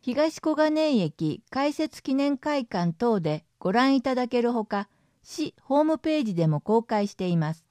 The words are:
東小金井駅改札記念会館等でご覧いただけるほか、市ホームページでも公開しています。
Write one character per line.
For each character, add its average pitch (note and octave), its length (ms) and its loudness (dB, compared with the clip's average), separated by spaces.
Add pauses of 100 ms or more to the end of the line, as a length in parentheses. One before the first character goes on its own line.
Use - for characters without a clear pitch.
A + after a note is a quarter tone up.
東 D4 380 -2
小 D#4 140 0
金 D#4 360 2
井 A#3+ 100 4
駅 D#3 500 -2
改 C#4+ 220 -2
札 - 300 -6
記 C#4 120 -2
念 C#4 220 0
会 C#4+ 300 -4
館 F3 260 -2
等 A3+ 280 0
で D#3 260 -4 (120)
ご - 140 -2
覧 C4 240 4
い B3+ 60 0
た C4 120 -2
だ B3 140 -2
け A#3+ 140 0
る A#3+ 100 0
ほ A3+ 120 -2
か、 G3+ 240 -6 (340)
市 - 400 -8
ホ C#4 180 2
ー D#4 40 4
ム D#4 140 0
ペ D#4 200 0
ー C#4+ 60 0
ジ G#3 100 -2
で E3 120 2
も D3+ 140 2
公 A3+ 220 2
開 G#3 240 -2
し - 80 -10
て F#3 140 -4
い F3 80 0
ま D#3+ 180 -2
す。 - 160 -20